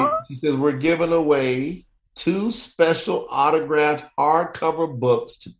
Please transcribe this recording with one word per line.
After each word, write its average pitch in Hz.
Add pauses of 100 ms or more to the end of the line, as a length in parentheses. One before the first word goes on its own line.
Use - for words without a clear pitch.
away," 587 (180)
she 131
says, 147
"We're 135
giving 165
away 147 (280)
two 202
special -
autographed 151 (120)
hardcover 160
books 120
to -